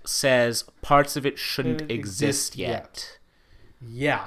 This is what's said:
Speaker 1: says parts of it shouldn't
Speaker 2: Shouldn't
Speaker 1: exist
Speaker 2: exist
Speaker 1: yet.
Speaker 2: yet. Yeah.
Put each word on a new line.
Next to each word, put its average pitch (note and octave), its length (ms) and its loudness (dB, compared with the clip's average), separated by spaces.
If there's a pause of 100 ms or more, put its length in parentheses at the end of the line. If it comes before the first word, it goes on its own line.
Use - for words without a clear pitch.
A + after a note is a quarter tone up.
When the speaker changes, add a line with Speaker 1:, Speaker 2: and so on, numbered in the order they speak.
Speaker 1:
says B2 600 2 (180)
parts C#3+ 340 4
of C#3 100 -2
it C3+ 120 -2
shouldn't - 420 -2
Speaker 2:
Shouldn't D3+ 120 -6
Speaker 1:
exist G#2+ 600 -2
Speaker 2:
exist - 20 -12
Speaker 1:
yet. F2+ 140 -4
Speaker 2:
yet. - 480 -8 (720)
Yeah. B2+ 360 0